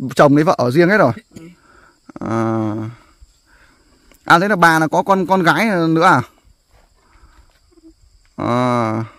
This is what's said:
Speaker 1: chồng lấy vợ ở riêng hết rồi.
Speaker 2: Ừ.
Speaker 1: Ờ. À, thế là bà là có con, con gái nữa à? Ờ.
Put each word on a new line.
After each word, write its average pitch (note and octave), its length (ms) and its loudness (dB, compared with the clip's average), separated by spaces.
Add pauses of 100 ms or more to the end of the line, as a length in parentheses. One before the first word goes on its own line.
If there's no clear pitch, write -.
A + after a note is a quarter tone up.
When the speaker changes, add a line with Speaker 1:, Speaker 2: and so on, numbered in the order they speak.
(160)
Speaker 1:
chồng C#3+ 200 4
lấy D3+ 80 2
vợ F3 140 0
ở B2 140 -2
riêng E3 180 2
hết G#3+ 80 2
rồi. D3 140 2 (240)
Speaker 2:
Ừ. E3 120 -20 (640)
Speaker 1:
Ờ. A2 640 -4 (1500)
À, D#3+ 140 4
thế F#3+ 80 0
là G#3 80 -2
bà E3 240 2
là D#3+ 80 0
có E3+ 160 -2
con, F#3+ 220 0
con F#3+ 180 0
gái E3 220 0 (220)
nữa D#3+ 160 2
à? D#3+ 180 4 (2250)
Ờ. A#2+ 680 -4 (160)